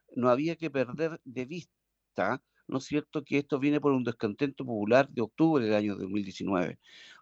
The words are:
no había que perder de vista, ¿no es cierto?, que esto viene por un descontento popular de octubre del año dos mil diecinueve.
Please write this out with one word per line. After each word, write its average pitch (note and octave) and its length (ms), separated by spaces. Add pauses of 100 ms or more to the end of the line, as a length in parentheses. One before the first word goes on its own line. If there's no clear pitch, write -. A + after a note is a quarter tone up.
(140)
no B2 160
había D#3 280
que D#3+ 120
perder C#3 540
de B2+ 220
vista, - 960 (240)
¿no C3+ 120
es - 40
cierto?, D3 400
que C#3 140
esto C#3+ 220
viene D3 200
por C#3+ 140
un B2+ 100
descontento A#2 600
popular A#2+ 440
de B2 120
octubre D3+ 420
del G#2+ 100
año G#2 220
dos G2 140
mil G2+ 140
diecinueve. F#2 560 (420)